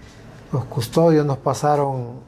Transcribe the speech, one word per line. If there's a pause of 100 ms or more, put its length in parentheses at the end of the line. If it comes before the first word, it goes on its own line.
(520)
los
custodios,
nos
pasaron